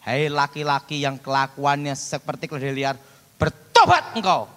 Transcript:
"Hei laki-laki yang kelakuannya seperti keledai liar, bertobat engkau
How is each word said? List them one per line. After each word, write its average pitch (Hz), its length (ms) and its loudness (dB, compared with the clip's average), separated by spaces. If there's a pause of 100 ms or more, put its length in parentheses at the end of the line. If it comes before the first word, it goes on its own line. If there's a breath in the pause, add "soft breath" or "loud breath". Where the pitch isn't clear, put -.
"Hei 135 240 0
laki-laki 143 720 -2
yang 139 160 -2
kelakuannya 139 800 -2
seperti 139 560 -8
keledai 139 240 -4
liar, 135 220 -2 (420 loud breath)
bertobat - 800 4
engkau 170 380 0